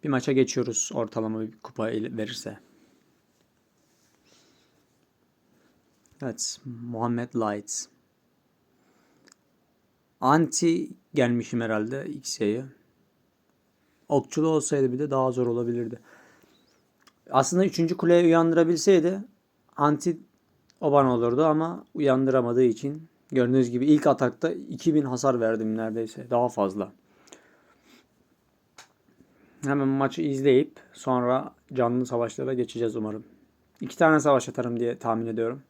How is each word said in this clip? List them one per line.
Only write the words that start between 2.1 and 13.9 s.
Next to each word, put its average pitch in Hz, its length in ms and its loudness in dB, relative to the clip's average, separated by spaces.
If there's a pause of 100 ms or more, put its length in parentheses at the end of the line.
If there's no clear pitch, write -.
verirse. 107 420 -10 (3500)
Evet, - 440 -8
Muhammed 120 720 -4
Light. 104 500 -4 (2250)
Anti 165 680 0 (240)
gelmişim 120 480 0
herhalde 113 480 -4
X'ye. 123 560 -4 (1400)